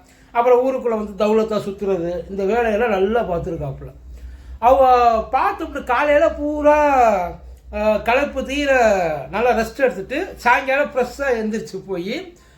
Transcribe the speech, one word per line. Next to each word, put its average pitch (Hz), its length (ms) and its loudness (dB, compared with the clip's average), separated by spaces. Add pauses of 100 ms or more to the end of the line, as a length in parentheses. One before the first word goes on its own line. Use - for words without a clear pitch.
(300)
அப்புறம் 247 360 4
ஊருக்குள்ள 226 380 -2
வந்து 202 200 -4
தௌலத்தா 214 340 0
சுத்துறது, 185 720 -6
இந்த 196 140 -6
வேலையெல்லாம் 220 460 0
நல்லா 196 400 0
பார்த்துருக்காப்புல. 147 600 -8 (680)
அவ 262 300 6 (440)
பார்த்துட்டு 311 520 -2
காலையில 294 460 2
பூரா, 294 720 2 (680)
ஆ, 214 240 0
களைப்பு 262 480 -2
தீர 285 280 -2 (580)
நல்லா 226 200 0
ரெஸ்ட் 220 280 -2
எடுத்துட்டு 269 580 -2
சாயங்காலம் 269 580 0
ஃப்ரெஷ்ஷா 247 240 -2
எந்திரிச்சு 220 680 -4
போய் 196 500 -8 (220)